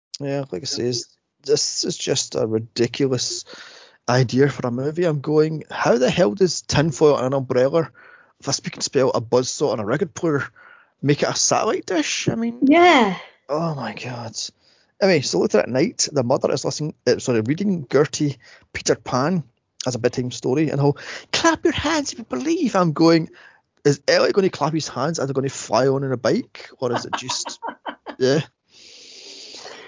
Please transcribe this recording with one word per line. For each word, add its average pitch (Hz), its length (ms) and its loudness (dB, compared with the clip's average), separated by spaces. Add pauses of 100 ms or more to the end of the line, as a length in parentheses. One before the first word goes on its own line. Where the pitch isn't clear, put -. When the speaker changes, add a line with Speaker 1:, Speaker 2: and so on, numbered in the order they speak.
(200)
Speaker 1:
Yeah, 139 320 -4
like 175 120 -8
I - 20 -10
say, - 200 -4
it's, 123 200 -4 (380)
this - 420 0
is 175 120 -4
just - 380 -4
a 127 120 0
ridiculous 117 1000 -2 (640)
idea 127 400 4
for 123 180 -4
a 120 40 -2
movie. 147 340 -2
I'm 151 160 0
going, 151 480 2
"How - 300 2
the 240 100 4
hell 190 240 2
does 190 300 0
tinfoil 147 540 4
and 123 100 -2
an 131 60 -2
umbrella, 135 560 2 (500)
with - 80 -14
a 139 60 0
speaking - 280 -6
spell, 131 300 2
a 120 100 -2
buzzsaw 123 520 0
and 110 80 -2
a 101 40 -6
record 147 300 -2
player 147 280 -2 (600)
make 143 200 2
it - 60 0
a - 60 -4
satellite - 500 0
dish?" - 420 -4
I - 80 0
mean, 233 280 -6
Speaker 2:
Yeah. 277 540 6 (320)
Speaker 1:
oh 156 260 -2
my 113 180 -8
God. 120 420 -10 (680)
Anyway, 180 200 4
so 170 180 -2
later 214 200 2
at - 100 0
night, 139 420 0
the 139 120 0
mother 131 280 0
is 143 120 -2
listening, 151 300 -6 (140)
uh, 113 100 4
sorry, 113 240 0
reading 170 500 -2
Gertie 143 460 0 (360)
Peter - 220 0
Pan 147 480 -2 (440)
as 120 80 -2
a 117 40 -6
bedtime 123 300 -2
story, 139 400 -2
and 143 100 -2
he'll, 143 180 2 (360)
"Clap 320 300 2
your 330 100 2
hands 294 400 -4
if - 60 -14
you 226 60 -14
believe." 277 500 -2
I'm 175 180 4
going, 165 360 4 (540)
"Is 143 240 4
Elliot - 280 4
gonna 190 160 2
clap 147 220 -2
his 151 140 -4
hands? 156 300 -4
Are 127 80 -4
they 139 80 -4
gonna 135 160 -2
fly 127 380 0
on 135 160 2
in 135 80 -4
a 127 60 -2
bike? 143 600 -2
Or 120 140 -2
is - 140 -4
it - 120 -10
just," - 420 -8 (300)
Speaker 2:
<laughs> - 300 -14
Speaker 1:
yeah. 135 220 2 (1500)